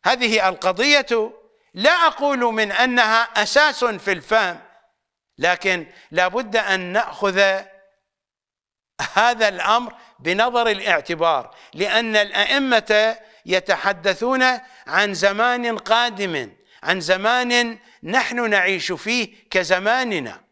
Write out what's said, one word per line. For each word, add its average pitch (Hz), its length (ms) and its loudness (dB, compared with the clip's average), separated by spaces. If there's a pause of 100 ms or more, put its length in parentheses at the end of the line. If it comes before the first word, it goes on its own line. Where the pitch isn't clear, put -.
هذه 220 440 2
القضية 233 840 0 (400)
لا 220 180 2
أقول 294 480 0
من 220 320 0
أنها 233 720 2
أساس 277 420 2
في 202 260 -4
الفهم، 185 500 -2 (760)
لكن 175 500 0 (240)
لا 180 160 2
بد 214 280 -4
أن 196 240 0
نأخذ 196 840 0 (1500)
هذا 226 340 2
الأمر 208 480 -2 (240)
بنظر 226 480 0
الاعتبار، 170 880 -2 (180)
لأن 214 420 -2
الأئمة 220 1000 2 (280)
يتحدثون 196 1120 0 (280)
عن 196 260 0
زمان 226 640 0
قادم، 196 800 -2 (280)
عن 175 180 0
زمان 233 760 0 (240)
نحن 233 460 -2
نعيش 190 420 0
فيه 220 580 -6
كزماننا. 185 920 0 (100)